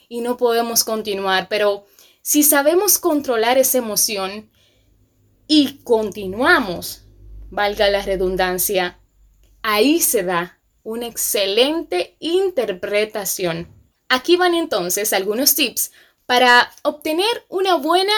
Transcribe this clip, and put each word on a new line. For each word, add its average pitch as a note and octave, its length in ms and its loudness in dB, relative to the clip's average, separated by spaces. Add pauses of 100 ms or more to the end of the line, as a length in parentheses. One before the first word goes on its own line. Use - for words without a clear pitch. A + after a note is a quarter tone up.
y A#3 120 -8
no A#3+ 160 -4
podemos A#3 480 0
continuar. G3 640 -2
Pero G#3 380 -2 (360)
si D4 200 2
sabemos D#4 560 2
controlar C4 600 0
esa C4 200 2
emoción G#3 720 -4 (1000)
y D4 300 2
continuamos, G#3+ 1200 -2 (480)
valga G#3 380 0
la G3 140 0
redundancia, F#3 960 -2 (640)
ahí A#3 380 2
se G#3 220 0
da F3 380 -4 (220)
una A#3 240 -8
excelente B3+ 1120 -2
interpretación. G#3 1500 -2 (400)
Aquí C4 280 2
van F4+ 180 2
entonces G#3 580 -2
algunos G#3+ 420 0
tips C4 380 -4 (340)
para B3 440 4 (120)
obtener E4 680 -2
una F#4 280 0
buena F4 420 2